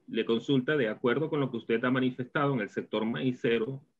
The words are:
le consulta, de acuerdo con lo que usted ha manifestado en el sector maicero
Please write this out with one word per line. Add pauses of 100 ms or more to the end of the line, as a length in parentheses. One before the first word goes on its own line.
le
consulta,
de
acuerdo
con
lo
que
usted
ha
manifestado
en
el
sector
maicero (200)